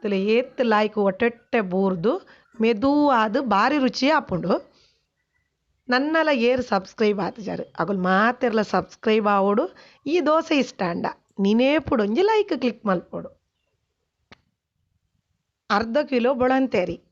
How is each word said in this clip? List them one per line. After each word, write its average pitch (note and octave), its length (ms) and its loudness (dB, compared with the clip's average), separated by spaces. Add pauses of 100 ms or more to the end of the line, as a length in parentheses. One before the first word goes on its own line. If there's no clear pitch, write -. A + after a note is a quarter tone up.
ಇತ್ತಲೆ G3+ 220 -2
ಏತ್ A#3 360 0
ಲಾಯ್ಕ್ G#3+ 360 0
ಒಟ್ಟೊಟ್ಟೆ A3 640 -2
ಬೂರ್ದು F#3 500 0 (500)
ಮೆದುವಾದು A#3+ 800 2
ಬಾರಿ A#3+ 360 2
ರುಚಿ C4 320 0
ಆಪುಂಡು. F#3+ 440 -2 (1400)
ನನ್ನಲ D4+ 440 0
ಏರ್ B3 300 2
ಸಬ್ಸ್ಕ್ರೈಬ್ G#3 560 -2
ಆತಿಜಾರು, F#3 440 -6 (160)
ಅಕುಲು F#3+ 220 -2
ಮಾತೆರ್ಲ A3 600 0
ಸಬ್ಸ್ಕ್ರೈಬ್ G#3+ 680 -2
ಆವೋಡು. G3+ 360 2 (420)
ಈ C#4+ 140 -2
ದೋಸೆ D#4+ 400 0
ಇಷ್ಟ - 220 -4
ಅಂಡ F3+ 240 -4 (340)
ನಿನೇಪುಡು A#3+ 640 2
ಒಂಜಿ A3 180 0
ಲೈಕ್ G#4 380 2
ಕ್ಲಿಕ್ A#3+ 260 -4
ಮಲ್ಪೋಡು. - 440 -4 (2500)
ಅರ್ಧ A3+ 280 0 (120)
ಕಿಲೋ B3 240 0
ಬೊಳಂತೇರಿ B3 640 0 (140)